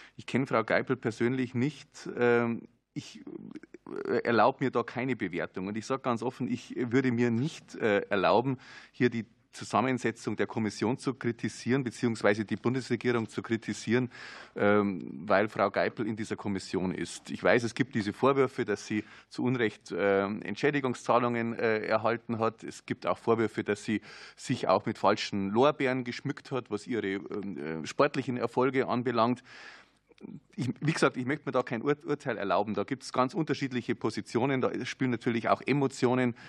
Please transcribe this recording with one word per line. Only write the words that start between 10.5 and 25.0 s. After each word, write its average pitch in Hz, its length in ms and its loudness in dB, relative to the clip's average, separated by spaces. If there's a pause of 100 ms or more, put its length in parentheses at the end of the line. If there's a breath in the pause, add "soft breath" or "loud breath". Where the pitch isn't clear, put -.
zu 135 160 -2
kritisieren, 120 680 -2
beziehungsweise 110 600 2
die 104 120 -2
Bundesregierung 120 760 0
zu - 140 -6
kritisieren, 117 640 0 (460 loud breath)
ähm, 98 720 2
weil 104 200 4
Frau 101 220 0
Geipel 95 380 -2
in 110 80 -4
dieser 104 200 -6
Kommission 95 560 -2
ist. - 380 -8
Ich - 140 -8
weiß, 98 180 6
es 117 140 -4
gibt - 180 -2
diese 104 200 -2
Vorwürfe, 131 520 2
dass 101 220 -4
sie 107 160 -2 (260 loud breath)
zu - 140 -6
Unrecht, 120 520 0
ähm, 98 460 2
Entschädigungszahlungen, 120 1120 0
äh, 110 320 0
erhalten 113 540 0
hat. 110 240 -2
Es - 240 -12
gibt - 180 -6
auch 90 140 0
Vorwürfe, 113 440 2
dass 104 200 -2
sie 104 180 0 (340 loud breath)
sich - 320 -4
auch 95 200 4
mit 110 100 -4
falschen 101 540 2